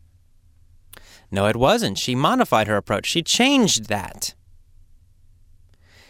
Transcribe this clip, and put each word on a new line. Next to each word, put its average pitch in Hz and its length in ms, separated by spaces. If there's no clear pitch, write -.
No, 98 160
it 110 100
wasn't. 143 420
She - 160
modified 123 540
her 107 80
approach. 101 300
She 170 160
changed 233 680
that. - 460